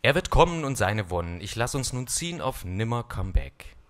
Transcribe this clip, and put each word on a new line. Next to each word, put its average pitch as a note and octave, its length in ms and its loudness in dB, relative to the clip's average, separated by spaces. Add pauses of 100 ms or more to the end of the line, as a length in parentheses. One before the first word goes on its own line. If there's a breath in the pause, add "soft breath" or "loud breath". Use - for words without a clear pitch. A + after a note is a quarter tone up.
Er C#3 140 4
wird F3+ 140 0
kommen E3 340 6
und C3+ 140 -2
seine G2+ 320 2
Wonnen. F2 320 -4
Ich G2+ 140 -8
lass A#2+ 200 -2
uns C3 160 -2
nun B2+ 160 -6
ziehen E3+ 320 -4
auf - 240 -4
nimmer A2+ 400 -2
Comeback. - 720 -2 (140)